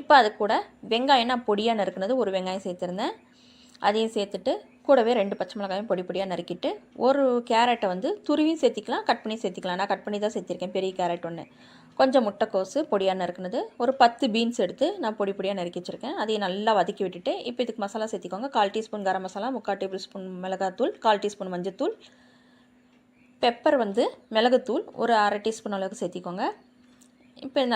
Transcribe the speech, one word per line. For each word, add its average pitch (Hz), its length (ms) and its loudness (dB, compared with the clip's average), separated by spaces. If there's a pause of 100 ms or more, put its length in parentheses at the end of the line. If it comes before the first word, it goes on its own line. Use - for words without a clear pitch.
இப்போ 294 200 6
அது 214 100 6 (120)
கூட 208 120 2 (380)
வெங்காயம், 247 400 4
நான் 240 160 -2
பொடியா 214 320 2
நறுக்குனது 190 440 -2
ஒரு 190 120 0
வெங்காயம் 185 300 -4
சேர்த்துருந்தேன். 185 500 -4 (720)
அதையும் 220 300 2
சேர்த்துட்டு, 202 360 -2 (320)
கூடவே 240 340 6
ரெண்டு 202 180 -2
பச்சை 190 200 -6
மிளகாயும் 202 300 -4
பொடி 180 180 0
பொடியா 185 180 -4 (100)
நறுக்கிட்டு, 175 340 -6 (380)
ஒரு 269 180 4 (260)
கேரட்டை 233 440 4
வந்து 196 140 -2 (200)
துருவி 302 340 2
சேர்த்திக்கலாம், 254 460 0
கட் 233 160 0
பண்ணி 220 180 -6
சேர்த்திக்கலாம். 180 380 -4
நான் 202 140 0
கட் 190 120 -6
பண்ணி 208 160 -4
தான் 214 140 -2
சேர்த்திருக்கேன், 180 420 -6
பெரிய 190 220 -2
கேரட் 175 300 -2
ஒண்ணு. 165 140 -10 (560)
கொஞ்சம் 262 260 4
முட்டைக்கோசு 202 520 -2 (120)
பொடியா 190 300 2
நறுக்குனது, 185 400 -4 (220)
ஒரு 247 100 2 (100)
பத்து 240 220 4 (100)
பீன்ஸ் 233 300 0
எடுத்து 262 220 0 (160)
நான் 220 180 -4
பொடி 196 180 -2
பொடியா 196 200 -2
நறுக்கி 175 220 -6
வச்சிருக்கேன். 180 420 -10
அதையும் 214 220 -2
நல்லா 208 340 0
வதக்கி 202 280 0
விட்டுட்டு, 180 260 -4 (180)
இப்போ 240 140 -4
இதுக்கு 233 200 -8
மசாலா 214 280 -6
சேர்த்திக்கோங்க. 190 440 -8
கால் 202 180 2
டீஸ்பூன் 214 340 -6
கரம் 190 180 0
மசாலா, 202 300 -6
முக்கால் 202 260 -4
டேபிள் 190 220 -6
ஸ்பூன் 190 240 -12 (160)
மிளகாத்தூள், 190 480 -2 (140)
கால் 208 180 4
டீஸ்பூன் 202 300 -6
மஞ்சத்தூள், 190 400 -4 (1500)
பெப்பர் 254 420 2
வந்து 208 200 0 (320)
மிளகுத்தூள் 247 480 2 (180)
ஒரு 233 120 4 (100)
அரை 208 220 0
டீஸ்பூன் 220 320 -4
அளவுக்கு 190 240 -6
சேர்த்திக்கோங்க. 180 440 -6 (1000)
இப்போ 262 280 0